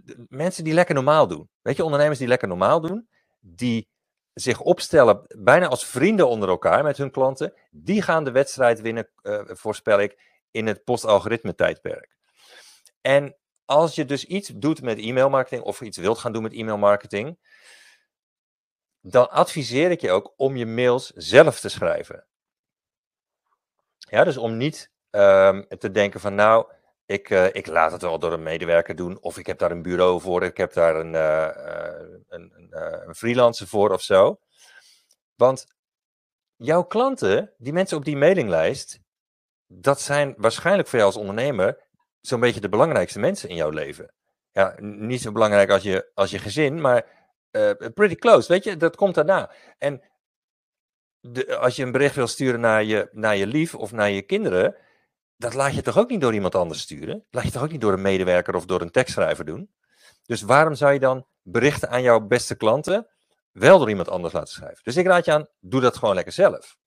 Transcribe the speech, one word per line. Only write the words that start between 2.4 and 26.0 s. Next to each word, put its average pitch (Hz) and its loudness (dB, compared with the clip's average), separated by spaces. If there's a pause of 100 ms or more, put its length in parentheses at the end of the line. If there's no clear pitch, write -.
normaal 98 0
doen, 185 -10 (300)
die 113 -6 (440)
zich - -4
opstellen 139 4 (120)
bijna 147 4
als 135 -4
vrienden 175 2
onder 107 -2
elkaar 92 2
met 147 -4
hun 139 -8
klanten, 135 -4 (180)
die 175 -4
gaan 160 0
de 131 -4
wedstrijd 123 2
winnen, 113 -6 (120)
eh, 104 -6
voorspel 104 -2
ik, - -6 (100)
in 110 -4
het 107 -4
post-algoritme 107 0
tijdperk. - -4 (840)
En 139 0 (300)
als 151 2
je 151 -2
dus 135 -6
iets 196 -8
doet 151 -4
met 117 -4
e-mailmarketing 127 0
of - -8
iets 110 -14
wilt 98 0
gaan 117 -8
doen 110 -6
met 110 -8
e-mailmarketing, 107 -2 (1600)
dan 123 4
adviseer 151 0
ik 175 -4
je 98 -2
ook 98 0
om 135 -2
je 120 -4
mails 123 0
zelf 117 6
te 101 -10
schrijven. 85 -6 (1700)
Ja, 113 0
dus 131 0
om 113 -6
niet, 143 -6 (180)
ehm, 98 6 (140)
te 110 -6
denken 101 0